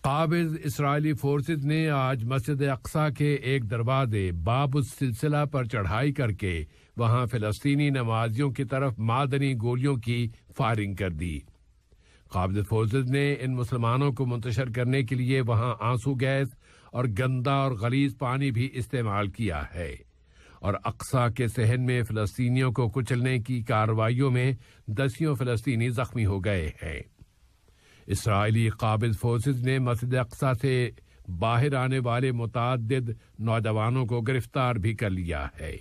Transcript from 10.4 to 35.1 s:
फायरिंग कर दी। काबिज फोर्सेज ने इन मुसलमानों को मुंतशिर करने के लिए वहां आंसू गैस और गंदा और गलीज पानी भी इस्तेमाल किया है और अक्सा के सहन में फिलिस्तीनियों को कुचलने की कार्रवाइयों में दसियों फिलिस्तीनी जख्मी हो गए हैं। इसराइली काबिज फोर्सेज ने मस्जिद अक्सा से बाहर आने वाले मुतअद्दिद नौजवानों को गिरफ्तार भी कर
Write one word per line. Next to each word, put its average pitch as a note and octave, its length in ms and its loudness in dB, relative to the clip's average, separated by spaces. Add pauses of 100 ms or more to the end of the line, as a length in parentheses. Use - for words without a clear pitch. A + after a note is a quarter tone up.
फायरिंग G#2 380 0
कर F#2+ 160 -2
दी। D#2+ 220 -4 (1000)
काबिज F#2+ 320 0
फोर्सेज A#2 460 0
ने C#3+ 220 2
इन C3 220 -2
मुसलमानों B2+ 580 0
को B2+ 140 -2
मुंतशिर B2 460 -2
करने B2+ 320 2
के C3 100 -2
लिए B2+ 260 2
वहां A#2 340 2 (160)
आंसू B2+ 240 0
गैस C3+ 400 0 (380)
और B2 140 -2 (120)
गंदा C3 460 0
और B2+ 160 0
गलीज C3+ 380 2
पानी C3+ 320 0
भी A#2 140 0 (180)
इस्तेमाल G#2 460 -2
किया F2+ 320 -4 (120)
है E2 180 -6 (720)
और G2 240 0
अक्सा A#2+ 440 0
के A#2 180 0
सहन A#2 320 2
में B2 240 2
फिलिस्तीनियों A#2+ 680 0
को A#2+ 160 2
कुचलने B2+ 520 0
की A#2+ 220 -4
कार्रवाइयों A2+ 680 2
में B2 260 2 (340)
दसियों C3+ 460 0
फिलिस्तीनी A#2+ 540 0
जख्मी A#2+ 320 -2
हो G2 180 2
गए F2+ 320 0 (100)
हैं। D#2 200 -8 (1040)
इसराइली G#2+ 600 2 (120)
काबिज G#2+ 380 2
फोर्सेज A#2+ 460 0
ने C3 140 2
मस्जिद B2 360 0
अक्सा B2+ 400 0
से B2 400 0 (360)
बाहर A#2 440 2
आने C3 240 0
वाले B2 340 0
मुतअद्दिद A#2+ 840 -2 (260)
नौजवानों A2+ 640 0
को A#2+ 160 0
गिरफ्तार B2 560 0
भी G#2+ 160 0
कर G#2 160 -2